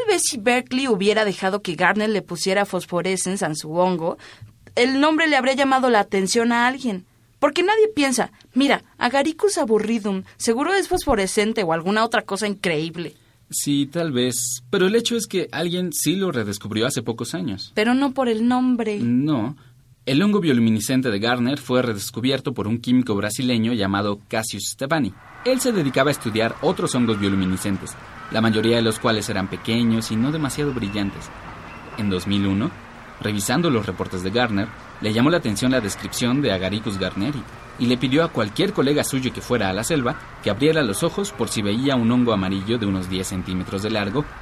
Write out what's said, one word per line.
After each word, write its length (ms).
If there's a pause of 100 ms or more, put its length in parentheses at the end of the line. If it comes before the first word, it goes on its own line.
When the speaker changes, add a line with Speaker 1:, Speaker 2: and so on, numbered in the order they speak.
Speaker 1:
vez 180
si 120
Berkeley 500
hubiera 380
dejado 360
que 140
Garner 340
le 120
pusiera 440
phosphorescence 760
a 120
su 200
hongo, 420 (580)
el 240
nombre 280
le 100
habría 180
llamado 340
la 120
atención 500
a 160
alguien. 380 (340)
Porque 240
nadie 300
piensa, 380 (220)
"Mira, 300 (140)
Agaricus 600
aburridum, 680 (140)
seguro 360
es 140
fosforescente 760
o 100
alguna 320
otra 160
cosa 260
increíble". 680 (340)
Speaker 2:
Sí, 380
tal 240
vez. 580
Pero 180
el 80
hecho 200
es 120
que 240
alguien 420
sí 220
lo 160
redescubrió 560
hace 160
pocos 320
años. 400
Speaker 1:
Pero 180
no 200
por 160
el 180
nombre. 520
Speaker 2:
No. 560 (520)
El 160
hongo 160
bioluminiscente 720
de 80
Garner 400
fue 220
redescubierto 720
por 140
un 120
químico 360
brasileño 580
llamado 460 (100)
Cassius 420
Stevani. 420 (320)
Él 140
se 120
dedicaba 380
a 40
estudiar 480
otros 340
hongos 240
bioluminiscentes, 720 (400)
la 100
mayoría 360
de 40
los 160
cuales 320
eran 200
pequeños 640
y 40
no 160
demasiado 420
brillantes. 560 (680)
En 120
dos 180
mil 200
uno, 240 (500)
revisando 480
los 160
reportes 380
de 80
Garner, 360 (340)
le 100
llamó 180
la 80
atención 340
la 100
descripción 600
de 120
Agaricus 440
garneri 440 (380)
y 80
le 100
pidió 260
a 60
cualquier 440
colega 300
suyo 300
que 80
fuera 280
a 40
la 100
selva 340 (240)
que 80
abriera 340
los 200
ojos 300
por 160
si 120
veía 360
un 140
hongo 200
amarillo 460
de 80
unos 240
diez 180
centímetros 560
de 60
largo 340 (180)